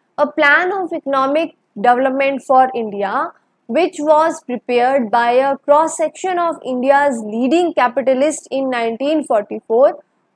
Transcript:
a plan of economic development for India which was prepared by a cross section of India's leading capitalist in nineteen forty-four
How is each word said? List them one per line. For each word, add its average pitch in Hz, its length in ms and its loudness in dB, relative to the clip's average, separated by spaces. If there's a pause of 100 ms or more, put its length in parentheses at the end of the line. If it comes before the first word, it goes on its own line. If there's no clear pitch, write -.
(180)
a - 80 2
plan 311 460 2
of 381 200 -4
economic 277 560 -2 (300)
development 262 600 2 (140)
for 262 240 6
India 214 500 -4 (440)
which 302 420 0
was 311 200 4 (180)
prepared 240 540 0
by 240 360 2
a 269 140 0 (140)
cross 302 220 4 (120)
section 339 480 -4
of 320 60 -6 (100)
India's 269 600 0
leading 262 520 0
capitalist 262 760 -2
in 269 140 -4
nineteen 254 540 -4
forty-four 226 720 0 (440)